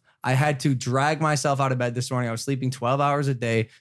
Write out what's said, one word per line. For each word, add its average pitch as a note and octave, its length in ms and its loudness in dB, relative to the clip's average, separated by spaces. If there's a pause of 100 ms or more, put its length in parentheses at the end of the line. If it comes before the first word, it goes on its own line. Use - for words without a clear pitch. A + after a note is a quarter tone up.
(220)
I B2+ 100 0
had C#3 280 2
to C#3+ 140 2
drag C3+ 460 0
myself D3 400 2
out C3 120 2
of B2+ 60 -2
bed A#2+ 160 -2
this B2 160 -4
morning. B2 180 -2
I A2+ 40 -4
was A2+ 100 -6
sleeping C3 280 -2
twelve B2+ 300 0
hours C#3+ 280 0
a C#3 60 0
day. A2+ 340 0 (120)